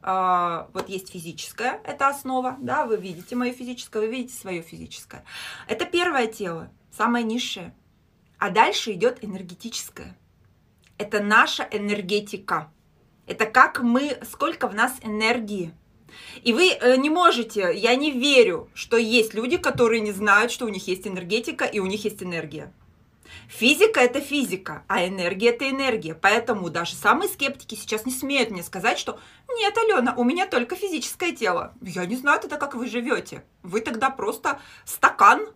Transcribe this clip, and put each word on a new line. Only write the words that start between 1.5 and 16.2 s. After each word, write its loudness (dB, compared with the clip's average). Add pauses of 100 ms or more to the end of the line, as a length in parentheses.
это -2
основа, -2
да, 0
вы -2
видите -10
моё -2
физическое, -10
вы -2
видите -8
своё -8
физическое. -16 (420)
Это -6
первое 0
тело, -8 (260)
самое 2
низшее. -6 (640)
А -2
дальше 2
идёт 0
энергетическое. -12 (840)
Это -2
наша 4
энергетика. -4 (560)
Это -2
как 6
мы, 2 (120)
сколько -2
в -6
нас 0 (100)
энергии. -2 (720)